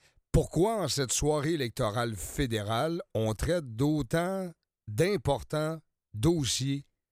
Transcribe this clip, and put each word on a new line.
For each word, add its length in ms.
pourquoi 500
en 60
cette 240
soirée 420
électorale 640
fédérale, 840
on 220
traite 400
d'autant 760
d'importants 880
dossiers 680